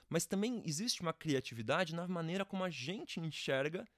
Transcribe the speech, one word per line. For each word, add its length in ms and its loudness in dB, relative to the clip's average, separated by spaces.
mas 180 2
também 380 0
existe 380 -2
uma 100 2
criatividade 840 0
na 140 -2
maneira 360 0
como 200 -2
a 60 0
gente 500 -4
enxerga 680 0